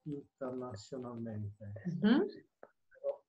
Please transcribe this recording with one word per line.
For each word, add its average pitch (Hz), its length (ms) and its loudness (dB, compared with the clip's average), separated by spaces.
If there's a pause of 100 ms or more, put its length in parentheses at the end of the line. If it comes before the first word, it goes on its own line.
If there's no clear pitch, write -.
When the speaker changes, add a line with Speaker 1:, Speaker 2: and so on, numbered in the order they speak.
Speaker 1:
internacionalmente. 123 1600 -6 (220)
Speaker 2:
Ujú. 233 400 6 (640)
Speaker 1:
Pero, - 380 -4